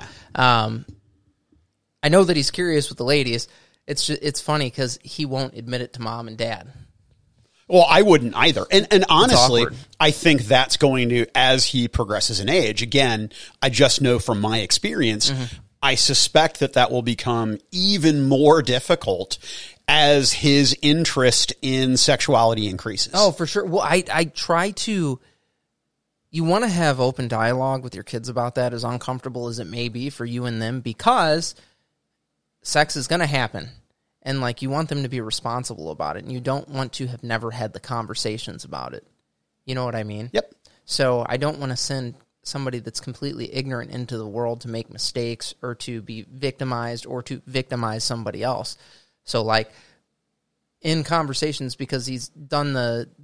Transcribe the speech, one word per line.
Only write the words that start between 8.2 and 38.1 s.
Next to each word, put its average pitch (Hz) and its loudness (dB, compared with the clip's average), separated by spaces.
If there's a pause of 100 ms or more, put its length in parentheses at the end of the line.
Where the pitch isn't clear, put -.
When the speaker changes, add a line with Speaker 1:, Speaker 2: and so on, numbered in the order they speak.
Speaker 2:
either. 123 2
And, 196 4
and 190 6
Speaker 1:
It's - 2
Speaker 2:
honestly, 131 6
Speaker 1:
awkward. - -2 (220)
Speaker 2:
I 160 6
think 147 4
that's 131 4
going 131 2
to, 120 2
as 131 4
he 120 0
progresses 104 -4
in 101 -2
age, 123 0
again, 117 0 (300)
I 139 2
just 127 4
know 123 4
from 101 -2
my 110 0
experience, 117 0
Speaker 1:
Mm-hmm. 131 -4 (380)
Speaker 2:
I 135 2
suspect - 2
that 139 0
that 123 4
will 123 -2
become 117 -2 (120)
even 160 2
more 147 6
difficult 123 -2 (500)
as 143 6
his 143 4
interest 147 2
in 131 0
sexuality 117 4
increases. 95 -6
Speaker 1:
Oh, 196 6
for 165 -4
sure. 202 -2
Well, 185 0
I, 180 2
I 165 2
try 175 -2
to, 175 -4 (1120)
you 160 -4
wanna 196 2
have 165 2
open 127 0
dialogue 127 0
with 123 -12
your 98 -12
kids 117 -10
about 120 -4
that, 123 0
as 120 -8
uncomfortable 123 -8
as 117 -8
it 98 -10
may 120 -6
be 120 -8
for 120 -10
you 120 -6
and 113 -4
them, 120 -4
because 165 0 (1040)
sex - 0
is 135 -6
gonna 165 0
happen. 113 -4 (520)
And, 135 -4
like, 120 -4
you 131 -6
want 151 -4
them 143 -4
to 123 -6
be 123 -6
responsible 110 -6
about 76 -6
it, - -12
and - -12
you 123 -8
don't 131 -4
want 131 -8
to 131 -8
have 123 -12
never 113 -4
had 113 -6
the - -16
conversations 110 -8